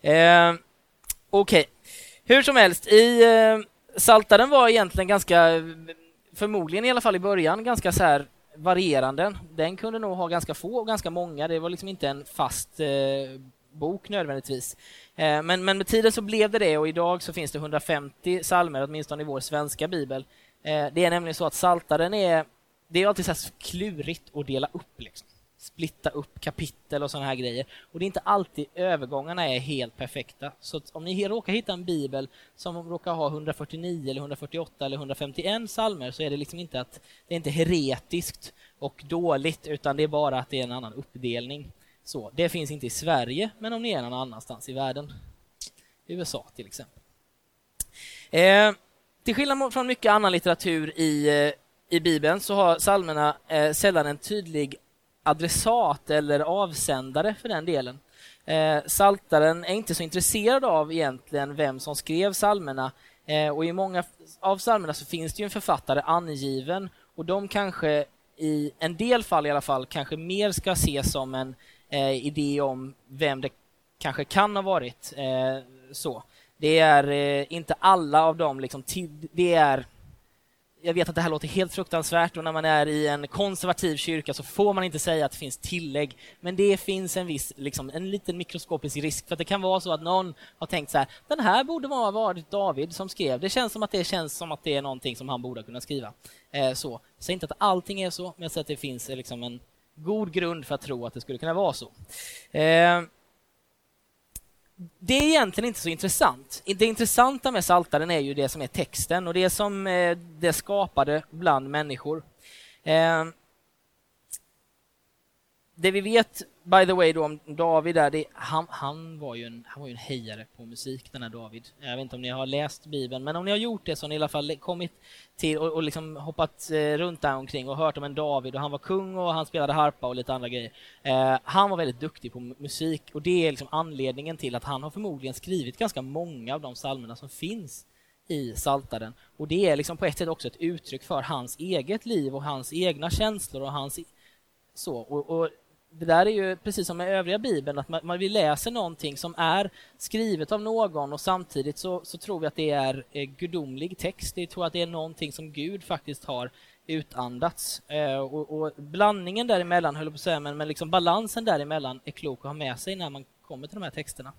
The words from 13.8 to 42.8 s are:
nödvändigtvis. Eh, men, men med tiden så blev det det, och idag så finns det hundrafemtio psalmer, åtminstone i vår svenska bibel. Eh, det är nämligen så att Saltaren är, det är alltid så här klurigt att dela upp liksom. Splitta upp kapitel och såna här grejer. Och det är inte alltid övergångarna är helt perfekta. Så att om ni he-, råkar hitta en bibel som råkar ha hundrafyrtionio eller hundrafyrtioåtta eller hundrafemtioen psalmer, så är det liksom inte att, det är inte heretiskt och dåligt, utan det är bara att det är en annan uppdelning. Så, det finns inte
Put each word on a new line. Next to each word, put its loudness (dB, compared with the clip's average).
nödvändigtvis. -4
Eh, 2
men, 0
men 2
med -2
tiden 4
så -4
blev 2
det 0
det, 4
och 2
idag 0
så -10
finns -6
det -6
hundrafemtio -2
psalmer, 2
åtminstone -6
i -6
vår -6
svenska -4
bibel. -4
Eh, -2
det 2
är 6
nämligen -2
så -2
att -2
Saltaren 2
är, 4
det 2
är 4
alltid 2
så -2
här -4
klurigt -8
att -6
dela -2
upp -16
liksom. -20
Splitta -8
upp -12
kapitel -8
och -6
såna -8
här -2
grejer. -6
Och -12
det -2
är -2
inte -4
alltid -2
övergångarna -2
är 0
helt -6
perfekta. -12
Så -12
att -12
om -12
ni -6
he-, -2
råkar -4
hitta -4
en -10
bibel -4
som -10
råkar -6
ha 0
hundrafyrtionio -6
eller -6
hundrafyrtioåtta -10
eller -6
hundrafemtioen -6
psalmer, -4
så -8
är -2
det -4
liksom -8
inte -10
att, -14
det -6
är -2
inte -4
heretiskt -2
och -10
dåligt, -2
utan -4
det 2
är 2
bara 0
att -8
det -4
är -2
en -8
annan -10
uppdelning. -8
Så, -12
det 0
finns -6
inte -10